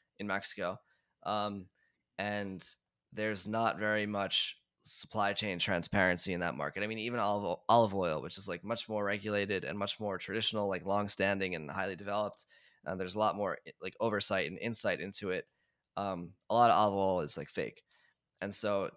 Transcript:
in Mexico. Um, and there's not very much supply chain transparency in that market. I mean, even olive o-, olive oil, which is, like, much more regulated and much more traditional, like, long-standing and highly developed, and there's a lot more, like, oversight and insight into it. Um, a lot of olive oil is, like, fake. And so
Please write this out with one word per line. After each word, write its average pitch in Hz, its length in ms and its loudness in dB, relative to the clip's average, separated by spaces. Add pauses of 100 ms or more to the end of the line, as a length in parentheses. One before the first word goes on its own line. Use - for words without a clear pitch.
(180)
in 101 80 -8
Mexico. 98 540 -2 (440)
Um, 101 440 -2 (500)
and 101 500 -4 (460)
there's 107 320 -2
not 110 320 2
very 107 300 0
much 101 500 -2 (240)
supply - 520 0
chain 98 260 -2
transparency 92 720 2
in 87 60 0
that 85 160 -2
market. 73 260 -4
I 104 60 -2
mean, 110 100 -6
even 120 220 -4
olive 104 260 2
o-, 87 240 -2
olive 110 240 8
oil, 82 300 0
which 87 160 -8
is, 92 80 -6
like, 87 160 -6
much 110 260 -6
more 107 140 -2
regulated 101 600 0
and 85 120 -4
much 101 220 -2
more 101 180 -4
traditional, 104 500 -2
like, 92 160 -2
long-standing 98 720 2
and 78 160 -4
highly 95 260 -4
developed, 101 520 -4 (380)
and 92 140 -4
there's 92 140 -4
a 104 60 -2
lot 107 160 4
more, 98 240 -2 (240)
like, 92 160 -6
oversight 101 500 0
and 90 80 -8
insight 107 420 -2
into 98 300 -6
it. 90 220 -4 (440)
Um, 92 360 -4 (180)
a 107 60 2
lot 120 160 8
of 85 40 6
olive 101 200 6
oil 95 260 2
is, 76 160 -2
like, 73 120 -8
fake. - 340 -6 (560)
And 101 140 -6
so 101 440 0